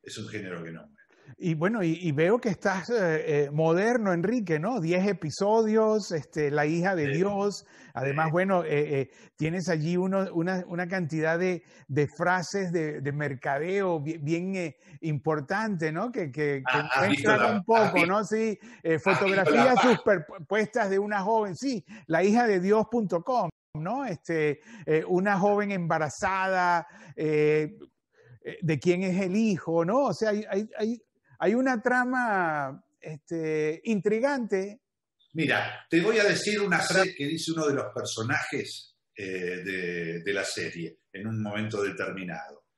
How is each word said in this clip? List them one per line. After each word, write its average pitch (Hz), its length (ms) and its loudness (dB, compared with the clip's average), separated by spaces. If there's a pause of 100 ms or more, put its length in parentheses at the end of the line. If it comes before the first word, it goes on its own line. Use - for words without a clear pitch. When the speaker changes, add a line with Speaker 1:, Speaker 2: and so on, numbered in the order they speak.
Speaker 1:
es - 160 -14
un 104 100 -10
género 92 360 -10
que 82 80 -12
no 80 80 -14
muere. - 160 -20 (400)
Speaker 2:
Y 170 180 -2
bueno, 185 300 -2
y, 165 160 0
y 175 100 -2
veo 175 300 2
que 233 80 -4
estás, 190 420 -2
eh, 156 540 0
eh, 139 80 -4
moderno, 190 600 2
Enrique, 170 460 0
¿no? 160 220 -2
Diez 180 260 2
episodios, 214 1040 2
este, 151 400 -2
La 147 160 2
hija 170 300 0
de 151 100 0
Speaker 1:
Sí. 139 120 0
Speaker 2:
Dios. 202 480 -2 (280)
Además, 139 320 0
Speaker 1:
Sí. 151 60 0
Speaker 2:
bueno, 180 320 2
eh, 151 360 0
eh, 123 100 -4 (260)
tienes 160 320 -2
allí 165 280 0
uno, 190 380 0
una, 180 320 -2
una 175 220 -6
cantidad 160 500 0
de, 180 240 0 (240)
de 139 220 0
frases 180 640 -2
de, 151 280 -2
de 139 120 -4
mercadeo 151 880 -2
bi-, 160 180 -6
bien, 170 380 -4
eh, 170 200 -6 (260)
importante, 160 920 -2
¿no? 202 180 -4
Que, 180 220 -6
que, 143 320 -2
que 127 140 2
Speaker 1:
Ah, 147 160 -2
¿has 165 140 2
visto - 200 2
Speaker 2:
muestran 214 240 4
Speaker 1:
la, 214 60 0
Speaker 2:
un 180 60 -4
poco, 226 180 4
Speaker 1:
has 185 120 2
vi-, 165 140 4
Speaker 2:
¿no? 208 160 0
Sí, 220 340 -2 (240)
eh, - 0 -
Speaker 1:
has - 0 -
visto 165 280 2
la 185 40 4
Speaker 2:
fotografías 196 640 4
Speaker 1:
pa- - 60 6
Speaker 2:
superpuestas 202 1080 2
de 196 80 2
una 208 240 -2
joven, 208 320 0
sí, 247 300 -4 (240)
La 160 160 4
hija 226 240 6
de 196 100 4
Dios 208 320 4
punto 185 320 0
com, 220 280 0 (240)
¿no? 202 300 -6
Este, 156 580 -2 (220)
eh, 156 220 2
una 190 320 2
joven 202 320 2
embarazada, 175 1160 0 (260)
eh, 151 640 2 (640)
eh, - 180 -12
de 156 200 0
quién 180 240 2
es 185 160 0
el 185 160 0
hijo, 170 480 2
¿no? 254 220 2
O 202 60 0
sea, 220 180 0
hay, 208 200 -2
hay, 208 260 -2
hay, 226 240 -4 (420)
hay 185 120 4
una 254 260 2
trama, 220 1040 0 (160)
este, 156 840 -4
intrigante. 214 1000 -2 (500)
Speaker 1:
Mira, 139 560 -2
te 170 140 4
voy 220 160 2
a 202 60 4
decir 202 360 2
una 180 200 2
frase 185 360 2
que 143 80 -4
dice 156 280 -4
uno 160 140 0
de 139 60 2
los 135 220 -2
personajes, 120 1000 -6 (220)
eh, 92 480 -6
de, 87 580 -6
de 98 120 -4
la 95 100 -2
serie 85 540 -8 (120)
en 98 160 -10
un 110 140 -4
momento 104 420 -4
determinado. 92 840 -8 (120)